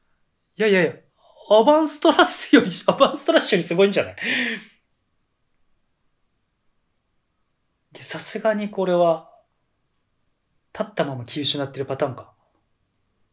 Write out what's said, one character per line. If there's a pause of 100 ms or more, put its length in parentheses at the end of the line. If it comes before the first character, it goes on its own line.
(580)
い
や
い
や
い
や、 (560)
ア
バ
ン
ス
ト
ラ
ッ
シ
ュ
よ
り、 (140)
ア
バ
ン
ス
ト
ラ
ッ
シ
ュ
よ
り
す
ご
い
ん
じ
ゃ
な
い？ (3750)
い
や、
さ
す
が
に
こ
れ
は、 (1400)
立
っ
た
ま
ま
気
失
っ
て
る
パ
タ
ー
ン
か。 (1000)